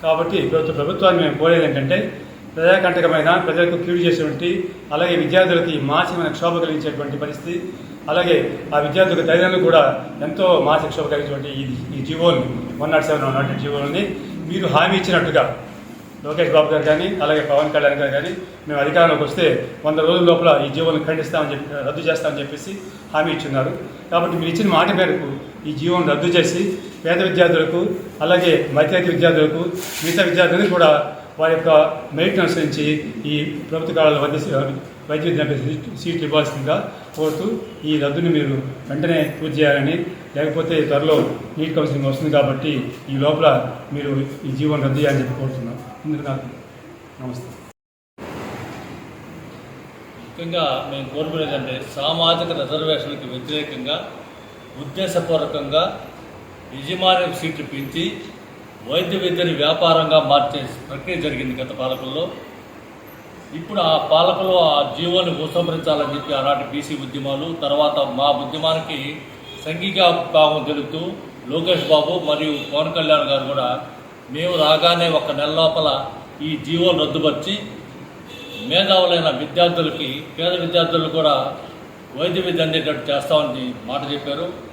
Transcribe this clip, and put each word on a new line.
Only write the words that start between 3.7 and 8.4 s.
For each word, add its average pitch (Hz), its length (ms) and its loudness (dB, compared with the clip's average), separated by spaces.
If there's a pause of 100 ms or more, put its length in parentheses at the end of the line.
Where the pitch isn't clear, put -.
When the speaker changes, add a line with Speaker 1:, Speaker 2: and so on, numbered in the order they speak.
Speaker 1:
కీడు 175 200 0
చేసేటువంటి, 170 760 0 (180)
అలాగే 175 220 2
విద్యార్థులకి 170 640 2
మానసికమైన 170 460 0
క్షోభ 170 360 0
కలిగించేటువంటి 147 540 -4
పరిస్థితి, 147 560 -8 (360)
అలాగే 175 500 2 (160)